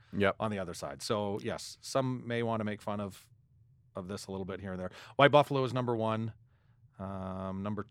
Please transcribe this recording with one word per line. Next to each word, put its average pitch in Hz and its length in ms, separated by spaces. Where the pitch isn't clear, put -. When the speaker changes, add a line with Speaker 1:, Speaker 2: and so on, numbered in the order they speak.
Speaker 1:
Yep. 98 240
Speaker 2:
on 107 120
the 98 80
other 87 160
side. 73 260
So 104 400
yes, 104 400
some 127 460
may 117 160
wanna 113 220
make 104 160
fun 104 180
of, 101 260
of 92 140
this 98 200
a 98 40
little 95 140
bit 92 160
here 98 100
and 92 80
there. 90 100
White 135 140
Buffalo 139 340
is 117 80
number 123 200
one. 110 380
Um, 95 640
number 104 280